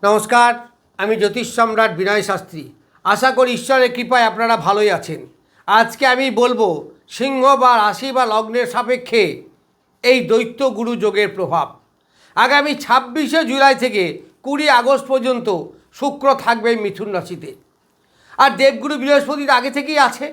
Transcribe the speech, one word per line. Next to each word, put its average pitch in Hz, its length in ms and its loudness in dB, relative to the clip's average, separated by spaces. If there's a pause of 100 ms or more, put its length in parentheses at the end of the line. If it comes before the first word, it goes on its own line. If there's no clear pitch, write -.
(120)
নমস্কার, 233 420 4 (420)
আমি 214 200 -2
জ্যোতিষ 208 400 -4
সম্রাট 220 400 2
বিনয় 202 260 -2
শাস্ত্রী। 165 500 -8 (320)
আশা 208 280 2
করি 254 200 2
ঈশ্বরের 247 420 0
কৃপায় 240 300 2
আপনারা 226 320 0
ভালোই 202 340 2
আছেন। 165 300 -6 (460)
আজকে 226 400 2
আমি 254 240 2
বলবো 226 380 2 (400)
সিংহ 269 480 2
বা 247 200 4
রাশি 214 360 -2
বা 254 140 2
লগ্নের 226 400 -2
সাপেক্ষে 233 760 -2 (600)
এই 254 160 4 (100)
দৈত্য 240 420 0
গুরু 226 260 -6
যোগের 202 400 0
প্রভাব। 160 440 -4 (540)
আগামী 285 400 2
ছাব্বিশে 269 680 0
জুলাই 269 300 4
থেকে 208 300 -2 (380)
কুড়ি 294 280 -2
আগস্ট 254 360 2
পর্যন্ত 247 420 -2 (440)
শুক্র 269 420 0
থাকবে 233 420 -2
মিথুন 208 360 -8
রাশিতে। 170 420 -10 (840)
আর 269 140 4
দেবগুরু 269 460 0
বৃহস্পতির 277 540 0
আগে 254 200 2
থেকেই 285 280 -4
আছে। 262 340 0